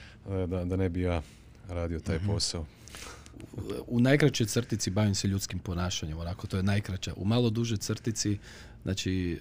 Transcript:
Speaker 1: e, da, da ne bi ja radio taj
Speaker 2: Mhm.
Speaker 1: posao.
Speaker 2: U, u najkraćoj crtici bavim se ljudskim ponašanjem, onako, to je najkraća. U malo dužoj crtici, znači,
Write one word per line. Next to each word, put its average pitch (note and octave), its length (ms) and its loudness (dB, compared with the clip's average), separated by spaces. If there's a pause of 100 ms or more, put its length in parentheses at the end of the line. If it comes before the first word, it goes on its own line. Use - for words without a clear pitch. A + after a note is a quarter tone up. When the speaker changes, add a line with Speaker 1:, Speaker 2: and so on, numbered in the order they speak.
(300)
Speaker 1:
e, F#2+ 180 0
da, F2+ 180 -2
da F2+ 100 0
ne F#2+ 140 2
bi F2 120 0
ja F2 200 2 (480)
radio E2+ 300 -2
taj E2 180 -2
Speaker 2:
Mhm. F#2 100 -2
Speaker 1:
posao. F2+ 380 0 (880)
Speaker 2:
U, - 80 -8 (260)
u A#2+ 120 2
najkraćoj C3 480 6
crtici - 440 0
bavim G2+ 240 4
se - 120 0
ljudskim F#2+ 320 0
ponašanjem, F2 580 -2
onako, F2 300 -6
to G2+ 100 -2
je F#2 60 2
najkraća. F#2+ 520 0
U - 100 -4
malo A#2 240 4
dužoj A2+ 280 0
crtici, A2 600 -2 (460)
znači, F#2 580 0